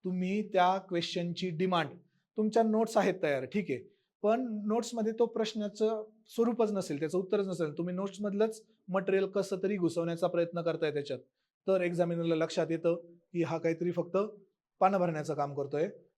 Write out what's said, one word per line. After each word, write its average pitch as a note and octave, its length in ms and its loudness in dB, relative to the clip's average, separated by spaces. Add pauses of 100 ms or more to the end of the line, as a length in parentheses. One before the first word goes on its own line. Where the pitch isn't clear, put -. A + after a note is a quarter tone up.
तुम्ही F#3 440 -2
त्या F#3 300 4 (100)
क्वेश्चनची F3 600 -2
डिमांड, E3+ 380 0 (480)
तुमच्या A3 260 2
नोट्स A3 340 2
आहेत G3+ 260 4
तयार, C#3 220 0
ठीक F#3+ 260 -2
आहे, B2 80 -2 (440)
पण A3 440 0
नोट्समध्ये A3+ 520 -2
तो A#3 80 4
प्रश्नाचं G#3+ 800 -2 (240)
स्वरूपच A3+ 440 2
नसेल, F3 260 -2
त्याचं D#3+ 200 -2
उत्तरच G3 280 0
नसेल, E3 320 -4
तुम्ही F3 160 -4
नोट्समधलंच G3+ 680 -2 (260)
मटेरियल F#3+ 380 2
कसं F#3+ 360 -2
तरी G3+ 140 0
घुसवण्याचा E3+ 500 0
प्रयत्न E3+ 360 0
करताय D#3+ 300 0
त्याच्यात, C#3 260 -4 (480)
तर F#3+ 140 4
एक्झामिनरला E3+ 540 2
लक्षात D#3+ 360 0
येतं E3 260 2 (360)
की E3+ 100 0
हा D#3+ 160 -2
काहीतरी E3 320 0
फक्त F3 260 -2 (640)
पानं F#3+ 180 6
भरण्याचं D#3 360 0
काम C#3+ 200 -2
करतोय. C#3+ 340 -2 (300)